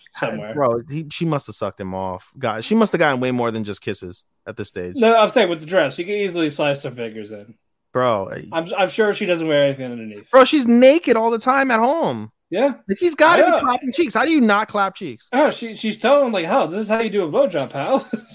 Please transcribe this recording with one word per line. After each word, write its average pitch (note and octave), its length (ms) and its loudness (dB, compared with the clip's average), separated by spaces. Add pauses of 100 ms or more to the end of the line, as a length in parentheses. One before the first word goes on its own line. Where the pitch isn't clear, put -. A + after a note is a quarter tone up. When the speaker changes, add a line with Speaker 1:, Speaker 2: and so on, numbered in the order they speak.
(160)
Speaker 1:
somewhere. A2 380 -8
Speaker 2:
Bro, A#2+ 360 0
he, D3+ 200 -8
she - 140 -6
must D3+ 220 -2
have G#2+ 100 -14
sucked G2+ 240 -8
him F#2+ 140 -8
off. F#2 440 -8
God, A2+ 260 -4
she G#3+ 100 -2
must A3+ 180 2
have - 60 0
gotten C#3+ 220 2
way B2+ 100 -2
more A#2+ 200 -2
than A2 140 -6
just G2+ 160 -10
kisses F#2+ 440 -10 (220)
at G#2+ 120 -14
this G#2 100 -8
stage. F2+ 280 -10
Speaker 1:
No, A3+ 200 4
I'm G#3+ 140 4
saying G#3 180 2
with E3+ 120 -4
the D3+ 60 -16
dress, D#3 300 0
he F3 80 -6
could G3+ 100 -6
easily F3 360 -2
slice C#3+ 320 -2
her C3+ 80 -8
fingers A2 420 -12
in. G#2 220 -18 (380)
Speaker 2:
Bro, A#2+ 400 0
I - 200 -12
Speaker 1:
I'm, E3 240 -4
I'm F#3 140 2
sure G#3 240 0
she G#3+ 120 -8
doesn't E3 200 -2
wear D3 180 2
anything C3 280 -4
underneath. A2 380 -14
Speaker 2:
Bro, B3+ 140 8
she's C4+ 220 0
naked B3+ 500 6
all A3+ 140 0
the A#3 80 0
time C4 320 0
at A3 100 2
home. A3 500 0 (200)
Speaker 1:
Yeah. A#3 240 0 (140)
Speaker 2:
Like, G3 100 -4
he's F4 180 0
gotta D#4+ 280 6
Speaker 1:
I F5+ 60 4
know. C#4+ 100 2
Speaker 2:
be C#4+ 40 -2
clapping B3 280 -2
cheeks. D#4+ 220 -2
How A3+ 100 2
do D#4+ 60 0
you D#4 100 4
not G#3+ 280 2
clap G3 260 -2
cheeks? C3+ 380 -12
Speaker 1:
Oh, C4 180 4
she, A3+ 240 -8
she's G#3+ 220 -6
telling C#4 300 4
him, A#3 60 -2
like, F3 160 -2
"Oh, G3+ 200 2
this F3+ 120 -6
is G#3 80 -6
how A3 120 0
you A3+ 100 -2
do G3 140 0
a D#3 40 -2
blowjob, E3+ 420 0
pal." F3 360 -2 (280)